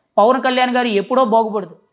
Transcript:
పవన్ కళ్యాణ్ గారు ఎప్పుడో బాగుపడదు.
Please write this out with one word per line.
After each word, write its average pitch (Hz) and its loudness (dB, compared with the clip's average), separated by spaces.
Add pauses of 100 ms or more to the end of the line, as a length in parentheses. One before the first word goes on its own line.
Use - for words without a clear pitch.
(180)
పవన్ 240 4
కళ్యాణ్ 254 0
గారు 247 0
ఎప్పుడో 226 0
బాగుపడదు. 214 -2 (180)